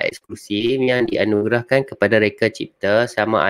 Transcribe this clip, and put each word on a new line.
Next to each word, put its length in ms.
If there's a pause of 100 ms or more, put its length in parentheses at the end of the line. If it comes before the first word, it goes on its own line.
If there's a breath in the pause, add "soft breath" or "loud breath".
eksklusif 720
yang 320
dianugerahkan 720
kepada 400
reka 240
cipta 640
sama 400